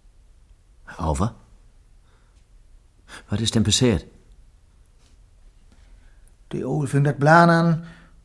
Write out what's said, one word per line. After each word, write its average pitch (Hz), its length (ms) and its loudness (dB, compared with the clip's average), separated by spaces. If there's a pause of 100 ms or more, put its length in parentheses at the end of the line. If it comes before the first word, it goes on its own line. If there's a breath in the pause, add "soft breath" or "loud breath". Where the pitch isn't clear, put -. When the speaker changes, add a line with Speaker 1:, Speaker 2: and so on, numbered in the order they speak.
(960)
Speaker 1:
Aber? 80 380 -6 (1900 loud breath)
Was 104 120 -6
ist 110 140 -6
denn 113 80 2
passiert? 110 420 0 (2500)
Speaker 2:
Die - 120 -8
Ohl 147 240 -6
fing 139 160 0
dat 143 160 -2
Plan 165 300 6
an 165 360 0 (400 loud breath)